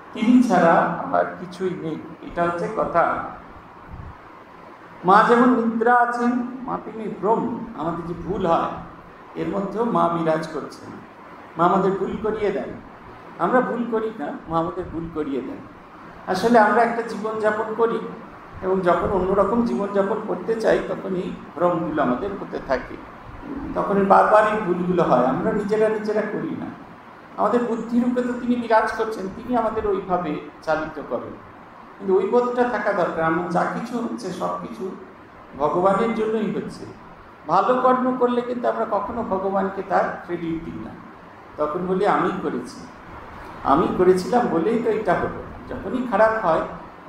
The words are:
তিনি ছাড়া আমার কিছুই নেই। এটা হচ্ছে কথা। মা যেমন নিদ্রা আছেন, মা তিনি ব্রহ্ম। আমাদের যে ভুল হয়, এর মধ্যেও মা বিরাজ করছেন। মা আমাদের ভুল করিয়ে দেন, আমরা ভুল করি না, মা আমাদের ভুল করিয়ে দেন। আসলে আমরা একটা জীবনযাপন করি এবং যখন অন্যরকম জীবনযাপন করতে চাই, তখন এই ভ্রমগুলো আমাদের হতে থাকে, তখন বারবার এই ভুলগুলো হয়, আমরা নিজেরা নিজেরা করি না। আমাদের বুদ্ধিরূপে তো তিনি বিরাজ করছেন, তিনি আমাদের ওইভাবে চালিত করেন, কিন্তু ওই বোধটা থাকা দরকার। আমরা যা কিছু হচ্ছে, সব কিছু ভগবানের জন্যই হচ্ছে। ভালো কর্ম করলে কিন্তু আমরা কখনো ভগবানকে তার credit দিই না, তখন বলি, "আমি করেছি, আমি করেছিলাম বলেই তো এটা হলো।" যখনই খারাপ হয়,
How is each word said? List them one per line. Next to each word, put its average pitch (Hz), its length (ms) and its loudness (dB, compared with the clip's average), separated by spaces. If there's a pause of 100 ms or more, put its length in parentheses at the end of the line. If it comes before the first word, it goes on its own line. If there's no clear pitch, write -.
(120)
তিনি 247 300 6
ছাড়া 175 320 6 (300)
আমার 175 200 2 (160)
কিছুই 185 300 -4 (120)
নেই। 156 140 -6 (260)
এটা 170 200 -4
হচ্ছে 175 340 -2
কথা। 151 480 2 (1800)
মা 202 240 8
যেমন 240 220 8
নিদ্রা 226 440 4
আছেন, 240 380 2 (300)
মা 175 220 -6
তিনি 220 200 -10 (160)
ব্রহ্ম। 190 380 0 (200)
আমাদের 170 280 -4
যে 170 80 -6
ভুল 185 320 -4
হয়, 156 240 2 (640)
এর 160 140 -4
মধ্যেও 196 360 -2
মা 170 240 2
বিরাজ 160 400 0
করছেন। - 420 -10 (680)
মা 165 60 4
আমাদের 190 280 4
ভুল 196 300 -2
করিয়ে 208 280 0
দেন, 120 180 -4 (680)
আমরা 214 220 2
ভুল 233 300 -2
করি 220 280 -2
না, 143 140 -6 (160)
মা 165 100 0
আমাদের 175 340 -2
ভুল 165 220 -6
করিয়ে 135 260 -2
দেন। - 380 -12 (480)
আসলে 226 320 4
আমরা 220 240 6
একটা 220 200 0
জীবনযাপন 214 720 -2
করি 226 220 2 (640)
এবং 190 180 2
যখন 175 320 2
অন্যরকম 196 520 2
জীবনযাপন 196 520 0 (120)
করতে 220 320 -4
চাই, 180 180 4 (100)
তখন 190 260 -4
এই 180 180 -4 (220)
ভ্রমগুলো 165 480 0
আমাদের 127 280 0 (100)
হতে 165 180 -8 (100)
থাকে, 127 280 -2 (800)
তখন 196 300 2
বারবার 208 500 6
এই 214 60 0
ভুলগুলো 175 420 0
হয়, 127 240 4
আমরা 180 260 0
নিজেরা 214 360 2
নিজেরা 214 320 -2
করি 160 400 -4
না। - 60 -8 (720)
আমাদের 214 280 2
বুদ্ধিরূপে 240 580 0
তো 240 100 -2
তিনি 240 240 0
বিরাজ 226 360 4
করছেন, 214 340 -4 (100)
তিনি 240 200 -4
আমাদের 220 300 0
ওইভাবে 175 540 -2 (220)
চালিত 156 460 -2
করেন, - 240 -6 (640)
কিন্তু 190 180 2
ওই 214 140 2
বোধটা 240 340 4
থাকা 214 280 0
দরকার। 160 320 0
আমরা 175 260 0
যা 175 140 2
কিছু 175 340 -4
হচ্ছে, 226 340 -6
সব - 300 -6
কিছু - 280 -8 (680)
ভগবানের 185 560 2
জন্যই 214 380 -2
হচ্ছে। - 340 -8 (600)
ভালো 202 260 4
কর্ম 254 440 4
করলে 240 220 2
কিন্তু 240 280 -2
আমরা 226 220 0
কখনো 220 320 -2
ভগবানকে 190 640 0
তার 185 360 0
credit 165 400 -4
দিই 113 200 -10
না, - 60 -10 (680)
তখন 151 300 -2
বলি, 185 200 2
"আমি 170 240 2 (120)
করেছি, 127 380 -6 (840)
আমি 160 240 2 (100)
করেছিলাম 185 520 4
বলেই 185 320 0
তো 233 80 0
এটা 185 240 0
হলো।" - 280 -4 (260)
যখনই 220 420 -6
খারাপ 220 360 4
হয়, 160 140 2 (480)